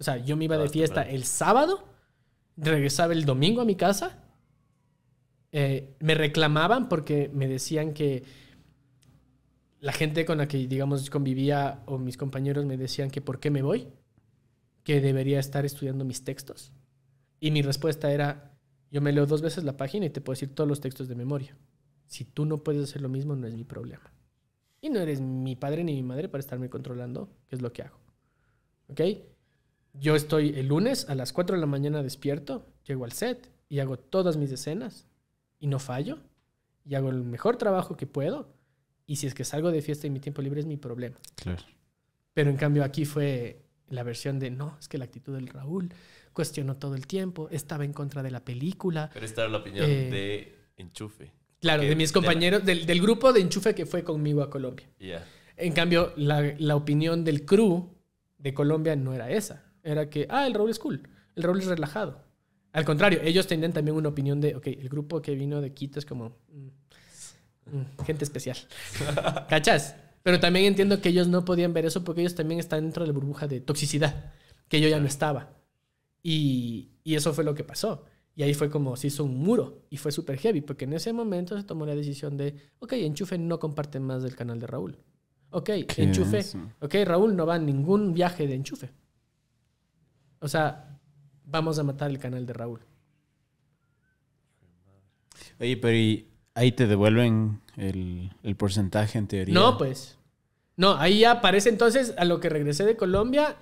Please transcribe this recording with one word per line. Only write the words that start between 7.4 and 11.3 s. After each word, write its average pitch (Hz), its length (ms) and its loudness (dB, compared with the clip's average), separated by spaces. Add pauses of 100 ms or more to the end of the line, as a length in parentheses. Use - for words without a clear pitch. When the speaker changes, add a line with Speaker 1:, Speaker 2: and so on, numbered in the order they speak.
Speaker 1:
decían 151 480 -2
que 139 300 -2 (1600)
la 143 120 -6
gente 156 320 0
con 160 140 0
la 147 100 0
que, 135 180 -2
digamos, 135 440 -2
convivía 139 760 0